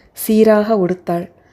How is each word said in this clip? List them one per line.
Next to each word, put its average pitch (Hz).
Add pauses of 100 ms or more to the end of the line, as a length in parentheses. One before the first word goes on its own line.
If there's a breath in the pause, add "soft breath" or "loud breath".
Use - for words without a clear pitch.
(120)
சீராக 214
உடுத்தாள். 180 (220 soft breath)